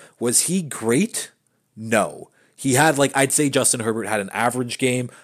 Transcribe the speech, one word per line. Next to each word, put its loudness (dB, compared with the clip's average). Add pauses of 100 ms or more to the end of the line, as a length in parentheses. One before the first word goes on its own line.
(200)
Was 0
he -2
great? -2 (440)
No. -2 (260)
He -2
had, 4
like, 4
I'd 2
say 2
Justin 2
Herbert -4
had 0
an -6
average -2
game, -2 (140)